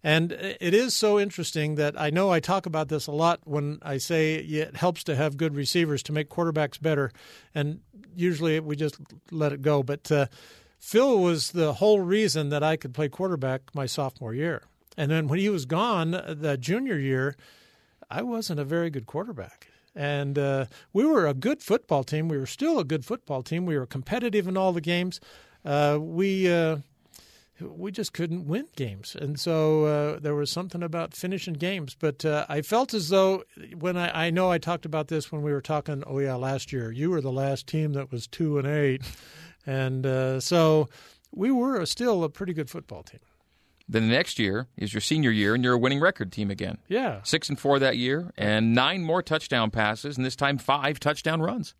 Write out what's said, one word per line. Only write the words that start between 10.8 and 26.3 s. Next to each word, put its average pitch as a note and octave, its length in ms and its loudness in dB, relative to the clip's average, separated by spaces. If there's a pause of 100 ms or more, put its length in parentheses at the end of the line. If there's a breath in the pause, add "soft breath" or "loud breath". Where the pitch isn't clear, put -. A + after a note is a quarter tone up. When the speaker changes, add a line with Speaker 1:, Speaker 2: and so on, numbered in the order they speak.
Speaker 1:
was E3+ 340 2
the D#3 220 2
whole G#3 280 6
reason F3 480 2
that D3 120 0
I D#3 160 2
could B2+ 160 -10
play C#3+ 160 -2
quarterback C3+ 640 -4
my C#3 140 -4
sophomore B2+ 480 -6
year. D3+ 260 -4 (340)
And D3 140 -2
then D#3 180 2
when D#3 120 0
he G3+ 100 2
was E3 160 -2
gone, F3 480 0
uh, E3 240 -6
the D3 200 -2
junior F#3+ 420 -2
year, C3+ 360 0 (720 soft breath)
I - 140 -6
wasn't A3+ 380 -4
a D3 40 -4
very E3 280 0
good B2+ 160 -8
quarterback. D#3 600 -10 (260 soft breath)
And, C#3+ 420 -2
uh, C3+ 280 0 (280 loud breath)
we G#3 100 4
were C#4+ 220 6
a C#3+ 80 2
good G#3 300 -2
football E3 400 0
team. D#3 240 -2
We D3+ 100 -2
were C3 80 -2
still D4+ 320 0
a F#3 60 2
good C#3+ 200 -2
football D3+ 380 -6
team. E3+ 240 -4
We D#3 140 0
were B2+ 80 -4
competitive G3+ 600 -2
in F#3 100 -2
all F#3+ 160 2
the E3+ 80 -2
games. F3 380 -2 (440 loud breath)
Uh, D3 360 2
we, F3+ 540 2